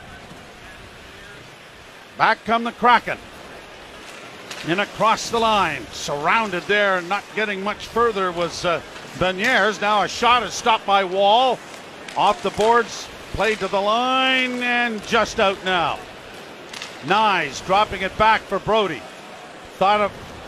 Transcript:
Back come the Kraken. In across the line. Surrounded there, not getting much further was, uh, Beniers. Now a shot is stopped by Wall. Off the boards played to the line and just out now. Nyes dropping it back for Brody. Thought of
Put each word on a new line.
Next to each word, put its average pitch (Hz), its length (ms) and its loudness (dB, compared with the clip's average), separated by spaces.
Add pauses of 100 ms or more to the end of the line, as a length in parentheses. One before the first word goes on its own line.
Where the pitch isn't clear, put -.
(2250)
Back 214 240 2
come 233 220 0
the 233 80 -6
Kraken. 220 440 4 (1500)
In 175 140 2
across 202 500 0
the 233 80 2
line. 180 540 2
Surrounded 180 680 0
there, 196 380 4
not 190 220 -4 (100)
getting 202 300 -2
much 202 240 -4
further 208 440 2
was, 170 340 -4
uh, 165 160 0 (360)
Beniers. 196 640 2
Now 208 220 4
a 165 40 0
shot 233 360 2
is 175 100 -6
stopped 226 320 2
by 196 200 4
Wall. 202 520 4 (600)
Off 180 260 4
the 190 80 0
boards 226 560 2 (260)
played 208 260 0
to 190 80 -2
the 196 120 0
line 254 840 2
and 240 420 0
just 220 340 2
out 196 240 2
now. 165 340 0 (1040)
Nyes 180 640 0
dropping 196 360 2
it 190 160 -6
back 214 240 4
for 196 180 -4
Brody. 196 420 0 (760)
Thought 208 240 4
of 202 100 0 (360)